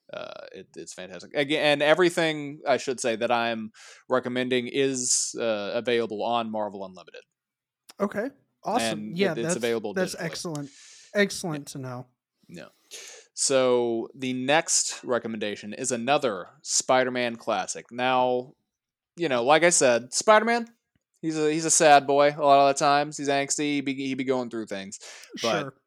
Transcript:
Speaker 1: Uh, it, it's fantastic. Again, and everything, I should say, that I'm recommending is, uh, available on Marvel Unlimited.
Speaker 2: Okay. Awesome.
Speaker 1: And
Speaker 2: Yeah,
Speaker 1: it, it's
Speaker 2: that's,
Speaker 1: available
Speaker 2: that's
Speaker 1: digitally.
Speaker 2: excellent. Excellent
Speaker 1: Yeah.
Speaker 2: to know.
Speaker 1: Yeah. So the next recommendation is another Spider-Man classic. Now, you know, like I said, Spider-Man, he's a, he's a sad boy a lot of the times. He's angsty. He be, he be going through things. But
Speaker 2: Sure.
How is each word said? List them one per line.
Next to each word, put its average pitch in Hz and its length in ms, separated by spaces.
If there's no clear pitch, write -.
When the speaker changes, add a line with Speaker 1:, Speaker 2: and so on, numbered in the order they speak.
Speaker 1:
Uh, - 400
it, 95 140
it's 82 160
fantastic. 92 420
Again, 143 280
and 147 180
everything, 156 840
I 135 120
should 120 240
say, 113 160
that 117 140
I'm 117 400
recommending 123 640
is, 135 680
uh, 107 360
available 113 500
on 113 260
Marvel 104 360
Unlimited. 92 360
Speaker 2:
Okay. 208 300
Awesome. 185 360
Speaker 1:
And 107 180
Speaker 2:
Yeah, 185 160
Speaker 1:
it, 120 60
it's 117 80
Speaker 2:
that's, 175 100
Speaker 1:
available 113 360
Speaker 2:
that's 185 220
Speaker 1:
digitally. 185 80
Speaker 2:
excellent. 147 460
Excellent 185 560
Speaker 1:
Yeah. - 40
Speaker 2:
to - 60
know. 127 260
Speaker 1:
Yeah. 71 160
So 123 800
the 131 200
next 135 720
recommendation 110 680
is 131 200
another 117 560
Spider-Man 127 720
classic. 92 520
Now, 127 640
you 170 140
know, 120 160
like 151 180
I 175 60
said, 127 440
Spider-Man, 226 540
he's 156 180
a, 151 100
he's 160 140
a 156 80
sad 143 340
boy 143 320
a 156 60
lot 139 260
of 139 60
the - 80
times. 147 340
He's 139 120
angsty. 143 460
He 139 60
be, 135 120
he 135 220
be 127 100
going 127 240
through 113 160
things. 98 340
But 170 200
Speaker 2:
Sure. 135 120